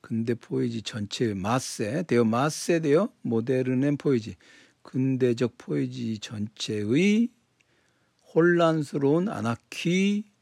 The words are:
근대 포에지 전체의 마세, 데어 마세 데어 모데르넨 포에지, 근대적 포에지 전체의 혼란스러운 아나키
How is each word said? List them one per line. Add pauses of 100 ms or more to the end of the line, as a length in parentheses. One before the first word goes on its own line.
(120)
근대
포에지
전체의
마세,
데어
마세
데어 (140)
모데르넨
포에지, (460)
근대적
포에지
전체의 (1040)
혼란스러운
아나키 (160)